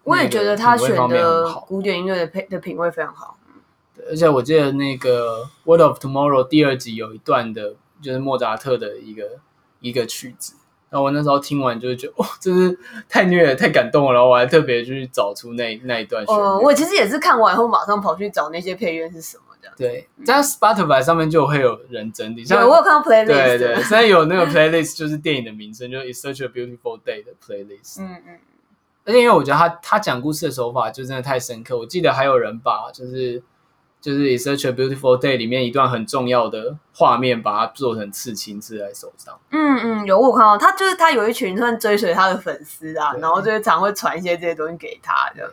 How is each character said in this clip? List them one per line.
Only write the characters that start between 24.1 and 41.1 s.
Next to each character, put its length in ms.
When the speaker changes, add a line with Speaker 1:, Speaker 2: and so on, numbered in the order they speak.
Speaker 2:
那 120
个 100
playlist， 500
就 120
是 80
电 180
影 80
的 80
名 220
称， 180
就 80
是 60
It's 160
Such 240
a 20
Beautiful 540
Day 240
的 80
playlist。 560
Speaker 1:
嗯， 240
嗯。 140
Speaker 2:
而 60
且 80
因 60
为 40
我 140
觉 80
得 80
他， 80
他 180
讲 220
故 100
事 140
的 60
手 200
法 180
就 140
真 100
的 80
太 160
深 240
刻， 160
我 80
记 140
得 140
还 100
有 140
人 220
把， 320
就 140
是， 360
就 120
是 120
It's 180
Such 240
a 40
Beautiful 480
Day 180
里 100
面 180
一 60
段 180
很 160
重 220
要 200
的 300
画 240
面， 240
把 180
它 140
做 220
成 160
刺 220
青 260
刺 180
在 160
手 240
上。 220
Speaker 1:
嗯， 260
嗯， 40
有， 140
我 80
有 60
看 100
到， 140
他 160
就 140
是， 80
他 160